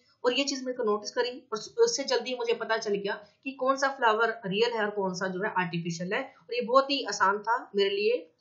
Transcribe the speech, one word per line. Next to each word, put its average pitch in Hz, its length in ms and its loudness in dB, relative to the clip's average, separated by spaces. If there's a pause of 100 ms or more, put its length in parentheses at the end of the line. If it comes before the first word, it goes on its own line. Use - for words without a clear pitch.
(260)
और 247 80 2
ये 269 100 0
चीज 277 200 -4
मेरे 254 100 -6
को 247 100 -4
notice 208 280 -2
करी 247 180 0
और 247 300 -8
उस-, - 180 -14
उससे 359 260 4
जल्दी 247 320 0
मुझे 233 180 0
पता 226 240 -2
चल 208 180 -2
गया 196 180 -2
कि - 380 -12
कौन 262 240 0
सा 269 120 0
फ्लावर 226 580 2
real 214 280 0
है 220 100 0
और 208 60 0
कौन 190 240 -2
सा 185 140 -4
जो 185 160 -4
है 214 140 -2
artificial 170 560 -4
है। 254 80 -2
और - 340 -10
ये 247 60 -2
बहुत 262 300 4
ही 277 140 0
आसान 202 340 2
था 233 360 -2
मेरे 196 140 4
लिए 208 520 0